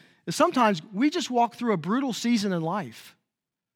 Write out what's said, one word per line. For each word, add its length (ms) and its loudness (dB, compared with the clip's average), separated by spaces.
is 80 -6
sometimes 440 4
we 180 2
just 220 -4
walk 240 2
through 160 -2
a 40 2
brutal 360 -2
season 400 0
in 100 -2
life, 540 -8